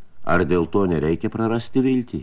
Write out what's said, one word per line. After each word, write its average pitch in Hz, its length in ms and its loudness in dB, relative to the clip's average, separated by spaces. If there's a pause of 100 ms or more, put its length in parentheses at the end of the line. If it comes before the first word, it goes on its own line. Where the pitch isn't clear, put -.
(220)
Ar 85 240 2
dėl 85 240 2
to 101 160 2
nereikia 85 480 0
prarasti 113 480 0
viltį? 127 420 0